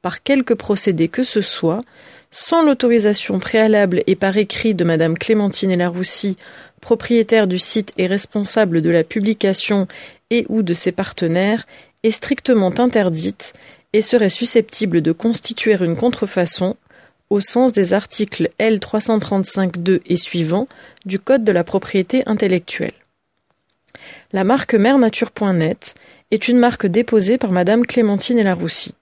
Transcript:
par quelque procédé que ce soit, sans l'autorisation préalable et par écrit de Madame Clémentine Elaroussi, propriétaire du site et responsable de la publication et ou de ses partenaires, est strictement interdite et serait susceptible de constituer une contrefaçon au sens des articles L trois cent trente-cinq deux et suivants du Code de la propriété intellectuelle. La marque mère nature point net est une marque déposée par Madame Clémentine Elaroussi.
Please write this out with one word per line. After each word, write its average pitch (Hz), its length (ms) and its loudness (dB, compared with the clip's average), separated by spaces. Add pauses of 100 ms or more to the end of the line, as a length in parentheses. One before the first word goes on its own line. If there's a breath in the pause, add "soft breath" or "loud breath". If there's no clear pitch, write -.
par - 220 -8
quelque 269 300 0
procédé 175 560 0
que 254 140 -4
ce 214 180 -2
soit, 175 400 -2 (500 loud breath)
sans - 320 0
l'autorisation 233 760 2
préalable 208 680 2
et 190 80 2
par 196 220 0
écrit 214 360 -2
de 175 100 -2
Madame 165 340 2
Clémentine 202 540 0
Elaroussi, 180 680 -2 (420 loud breath)
propriétaire 226 680 2
du 180 120 -2
site - 380 -2
et 185 100 -2
responsable 196 760 0
de 165 100 0
la 165 120 4
publication 202 840 0 (420 loud breath)
et 233 180 0
ou 220 140 -2
de 170 120 -2
ses 175 180 0
partenaires, 190 720 -2 (380 loud breath)
est 220 80 2
strictement 220 680 0
interdite 196 760 0 (380 loud breath)
et 214 100 2
serait 220 280 2
susceptible 214 720 0
de 160 100 0
constituer 220 680 -2
une 170 160 0
contrefaçon 190 800 -2 (520 soft breath)
au 202 120 0
sens 247 320 2
des 185 200 2
articles 202 640 -2
L 220 220 0
trois 214 220 -4
cent 220 180 0
trente-cinq 190 600 -2
deux 180 260 2
et 175 120 0
suivants 175 500 -2 (380 loud breath)
du 196 140 -6
Code 262 240 2
de 208 80 2
la 175 120 0
propriété 190 600 -2
intellectuelle. 185 680 -2 (1400 loud breath)
La 190 120 -2
marque 240 320 0
mère 233 220 4
nature 226 340 0
point 196 220 -2
net - 420 -2 (360 soft breath)
est 214 160 -2
une 247 100 4
marque 240 280 2
déposée 214 520 2
par 214 140 -2
Madame 190 340 2
Clémentine 226 540 0
Elaroussi. 175 640 -2